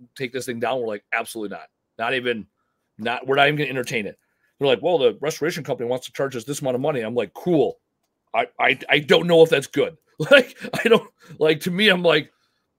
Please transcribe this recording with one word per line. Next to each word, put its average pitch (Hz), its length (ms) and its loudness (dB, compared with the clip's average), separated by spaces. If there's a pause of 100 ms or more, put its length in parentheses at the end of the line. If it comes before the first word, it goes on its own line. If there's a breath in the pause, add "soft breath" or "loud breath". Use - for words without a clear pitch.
(160)
take 131 180 -10
this 123 120 -8
thing 117 140 -8
down?" 120 220 -2
We're 113 60 -6
like, 104 160 -8 (100)
"Absolutely 110 420 -8
not. 80 140 -18 (280)
Not 117 160 -4
even, 120 320 -4 (520)
not, 120 280 -6
we're 135 100 0
not 143 120 6
even 147 100 0
gonna 147 120 -4
entertain 123 360 -6
it." 87 120 -12 (400)
They're 139 100 0
like, 123 140 2
"Well, 170 160 2
the 120 240 2
restoration 151 420 -6
company 123 260 -6
wants 127 180 -6
to - 40 -20
charge 139 240 -6
us 113 80 -8
this - 180 -8
amount 131 140 -2
of 123 60 -4
money." 143 200 -2
I'm 110 140 -6
like, 113 180 -4
"Cool. 143 460 0 (540)
I, 120 140 0 (120)
I, 127 200 0 (100)
I 139 100 4
don't 165 280 2
know 170 160 6
if 156 60 8
that's 143 180 0
good." - 340 -2
<laughs> - 60 -20 (240)
Like, - 260 6 (160)
I - 160 -2
don't, 220 200 4 (280 loud breath)
like, 156 240 2
to 185 100 -4
me, 202 160 2
I'm 180 160 4
like, 151 300 2 (440)